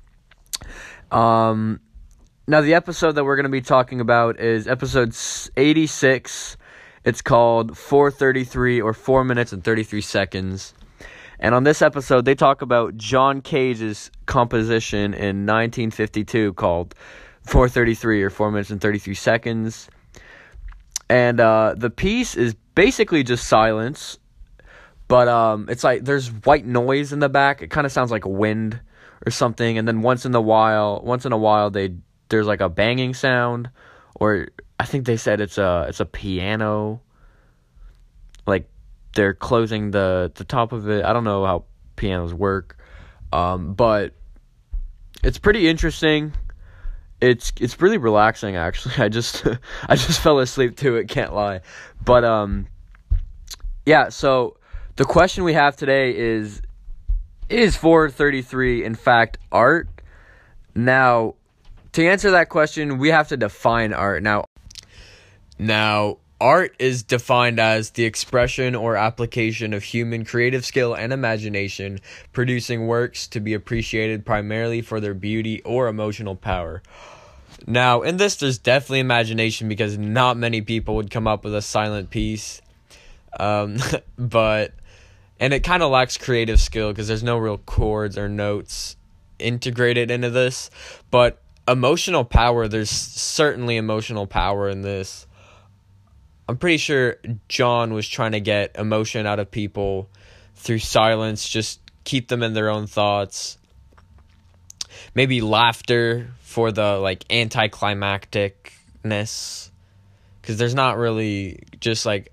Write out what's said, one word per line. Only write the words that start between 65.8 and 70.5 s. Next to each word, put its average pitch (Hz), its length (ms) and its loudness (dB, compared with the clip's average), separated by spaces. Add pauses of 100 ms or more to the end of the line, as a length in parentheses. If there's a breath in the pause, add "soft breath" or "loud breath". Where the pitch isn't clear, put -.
art 147 380 4
is 127 240 0
defined 120 560 0
as 110 320 2
the 117 140 -2
expression 123 720 -2
or 113 220 -2
application 113 760 -2
of 104 100 -6
human 117 420 -6
creative 123 400 0